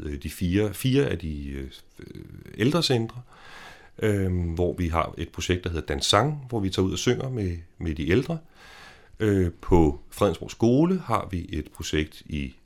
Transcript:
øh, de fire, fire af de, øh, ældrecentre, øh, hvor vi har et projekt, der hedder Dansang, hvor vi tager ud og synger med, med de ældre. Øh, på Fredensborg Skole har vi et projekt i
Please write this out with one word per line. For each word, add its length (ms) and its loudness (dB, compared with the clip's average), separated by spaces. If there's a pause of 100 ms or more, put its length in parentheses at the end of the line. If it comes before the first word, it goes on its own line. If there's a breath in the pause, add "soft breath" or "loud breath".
øh, 200 -8
de 80 -8
fire, 440 0
fire 320 2
af 120 -2
de, 300 -6
øh, 220 -8 (880)
ældrecentre, 600 2 (800 loud breath)
øh, 560 2
hvor 200 2
vi 140 0
har 300 0
et 100 -6
projekt, 360 -2
der 60 -4
hedder 160 -4
Dansang, 600 2
hvor 120 -4
vi 100 -2
tager 160 2
ud 60 0
og 60 -4
synger 300 0
med, 280 -2 (220)
med 160 -4
de 160 -2
ældre. 280 2 (840 soft breath)
Øh, 300 4 (100)
på 400 6 (100)
Fredensborg 400 -2
Skole 540 4
har 260 -2
vi 180 -4
et 260 -6
projekt 520 -2
i 280 -6 (120)